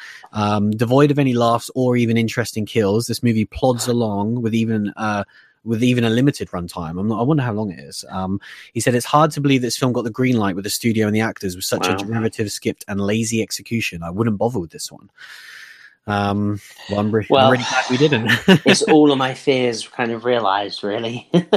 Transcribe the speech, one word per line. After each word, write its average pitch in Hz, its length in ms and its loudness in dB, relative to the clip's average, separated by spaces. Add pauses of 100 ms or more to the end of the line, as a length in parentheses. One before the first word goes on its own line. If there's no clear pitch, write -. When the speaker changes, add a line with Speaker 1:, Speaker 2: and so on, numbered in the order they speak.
(320)
Speaker 1:
Um, 104 400 0
devoid 123 400 4
of 139 80 0
any 131 140 2
laughs 117 420 0
or 127 220 2
even 113 200 2
interesting 113 480 -2
kills, 107 420 0
this 120 140 -4
movie 110 240 2
plods 127 420 0
along 113 540 -2
with 113 140 -2
even, 110 420 0
uh, 104 260 -4 (420)
with 113 180 -2
even 123 200 2
a 113 60 2
limited 120 400 0
runtime." 87 500 -8
I'm 101 80 -2
not, 110 140 -2
I - 20 0
wonder 143 200 2
how 117 100 -4
long 104 180 -6
it 82 80 -14
is. - 300 -16
Um, 95 300 -6 (340)
he 120 60 -6
said, 120 160 0
"It's 117 100 -2
hard 151 260 2
to 147 100 -6
believe 139 200 2
this 120 160 -4
film 127 160 0
got 117 100 -2
the 117 60 -4
green 127 280 0
light 98 180 0
with 95 100 -6
the 101 40 -8
studio 110 380 0
and 104 80 0
the 110 60 2
actors 98 340 -4
with 95 100 -10
such 92 220 -2
Speaker 2:
Wow. 92 80 2
Speaker 1:
a - 20 -6
derivative, 110 540 -4
skipped, - 360 -6
and 98 120 -4
lazy 110 420 -2
execution. 104 600 -6
I 85 60 -8
wouldn't 104 280 -2
bother 117 220 -2
with 80 120 -8
this - 200 -14
one." - 180 -20 (960)
Um, 104 540 -2 (300)
well, 101 100 -2
I'm 104 160 0
re-, 107 80 2
I'm - 60 -10
Speaker 2:
Well, 135 220 6
Speaker 1:
really 123 120 2
glad 127 260 -2
we 127 60 2
didn't. 123 340 2 (160)
<laughs> 190 200 6
Speaker 2:
it's 190 180 4
all 151 300 6
of 127 40 2
my 131 160 0
fears 123 540 0
kind 117 240 -4
of 113 140 -6
realized, 104 580 0
really. 113 500 -6
<laughs> 175 60 6 (180)